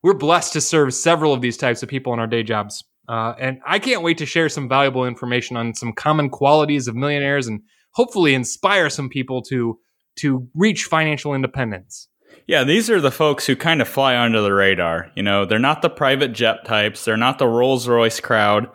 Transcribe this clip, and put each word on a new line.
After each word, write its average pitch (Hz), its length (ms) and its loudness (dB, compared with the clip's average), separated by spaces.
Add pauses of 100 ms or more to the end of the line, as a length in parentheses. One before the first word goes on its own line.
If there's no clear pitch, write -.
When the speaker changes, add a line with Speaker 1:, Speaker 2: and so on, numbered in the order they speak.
Speaker 1:
We're 185 120 4
blessed 160 360 2
to 156 80 -2
serve 143 340 2
several 156 380 2
of 127 80 0
these 123 160 -2
types 123 260 -2
of 127 60 -10
people 127 260 -6
in 117 60 -2
our 113 80 -2
day 117 160 0
jobs. 107 400 -6 (240)
Uh, 113 320 -4
and 131 280 -6
I 185 100 2
can't 220 240 -2
wait 170 160 0
to 151 80 -6
share 160 240 0
some 139 180 -8
valuable 131 380 2
information 123 520 -4
on 117 180 -4
some 117 180 -6
common 151 340 0
qualities 147 600 2
of 113 80 -6
millionaires 139 500 -2
and 107 160 -8 (300)
hopefully 190 420 2
inspire 160 560 0
some 135 200 -6
people 131 340 -6
to, 120 340 -4 (400)
to 127 380 -2
reach 196 300 0
financial 151 500 -2
independence. 127 720 -6 (400)
Speaker 2:
Yeah, 143 160 2
these 214 260 2
are 208 100 4
the 139 120 2
folks 151 340 0
who 135 100 2
kind 165 240 0
of 117 80 0
fly 135 300 0
under 113 240 2
the 101 140 2
radar. 87 600 2
You 101 60 -6
know, 101 240 0
they're 107 140 0
not 147 240 0
the 170 80 2
private 139 380 0
jet 110 360 -2
types. 107 400 -2
They're 110 100 0
not 123 220 0
the 131 100 2
Rolls 123 400 2
Royce 117 320 2
crowd. 107 560 2